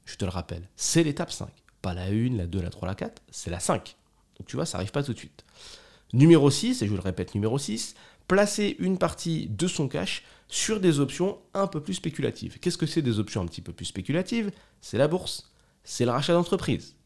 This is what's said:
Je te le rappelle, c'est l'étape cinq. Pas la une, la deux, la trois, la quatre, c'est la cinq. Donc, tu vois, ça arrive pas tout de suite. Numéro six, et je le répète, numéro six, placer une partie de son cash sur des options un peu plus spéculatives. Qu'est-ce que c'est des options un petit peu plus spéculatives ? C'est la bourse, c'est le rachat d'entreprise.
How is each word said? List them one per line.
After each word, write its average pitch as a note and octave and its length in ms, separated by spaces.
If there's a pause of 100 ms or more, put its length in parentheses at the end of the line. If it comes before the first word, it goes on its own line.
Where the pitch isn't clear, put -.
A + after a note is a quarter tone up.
Je - 120
te G2+ 80
le F#2 60
rappelle, F2 460
c'est - 280
l'étape D3+ 280
cinq. - 200 (280)
Pas F2+ 140
la F2+ 160
une, A#2 260
la F2 100
deux, F2+ 160
la F2 80
trois, - 180
la G2 60
quatre, - 360
c'est - 200
la F2 100
cinq. - 360 (420)
Donc, - 80
tu - 100
vois, D#3+ 100
ça - 120
arrive G#2 120
pas C#3+ 120
tout C3+ 100
de - 60
suite. - 260 (680)
Numéro C#3+ 380
six, A#3+ 320
et G#2 40
je G2+ 80
le F#2 60
répète, F2+ 340
numéro A2 240
six, G#3+ 360 (340)
placer G3+ 500
une F#3 200
partie E3 500
de G#2+ 180
son D#3 220
cash - 360 (240)
sur G#3+ 320
des D#3 200
options E3+ 380 (160)
un G3 120
peu D#3+ 160
plus F#3+ 120
spéculatives. - 640
Qu'est-ce - 200
que D#3+ 80
c'est D#3+ 160
des A#2 160
options G#2 240
un F2 40
petit E2+ 160
peu - 100
plus F2 140
spéculatives ? F#3 640 (300)
C'est - 180
la D3 100
bourse, - 440 (320)
c'est - 200
le A#2+ 60
rachat C#3 220
d'entreprise. E3+ 720